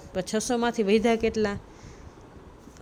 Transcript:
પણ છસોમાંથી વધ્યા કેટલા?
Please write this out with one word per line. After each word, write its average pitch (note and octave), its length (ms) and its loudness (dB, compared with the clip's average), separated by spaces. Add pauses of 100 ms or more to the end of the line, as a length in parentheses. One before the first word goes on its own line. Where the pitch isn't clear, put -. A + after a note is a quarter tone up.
(120)
પણ F#3 100 -2
છસોમાંથી A#3 600 0
વધ્યા A3 320 6
કેટલા? A3 420 0 (1200)